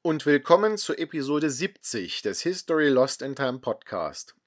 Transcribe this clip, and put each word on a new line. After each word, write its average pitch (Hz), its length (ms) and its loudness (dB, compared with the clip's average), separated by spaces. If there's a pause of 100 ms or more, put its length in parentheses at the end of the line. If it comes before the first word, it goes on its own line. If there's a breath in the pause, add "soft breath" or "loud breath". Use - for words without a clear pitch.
Und 156 240 -2
willkommen 180 540 4
zur - 200 -2
Episode 147 520 -2
siebzig 120 720 -6
des 98 180 -2
History 165 480 0
Lost 131 320 2
in 135 160 -8
Time 131 220 -4
Podcast. - 760 -8 (120)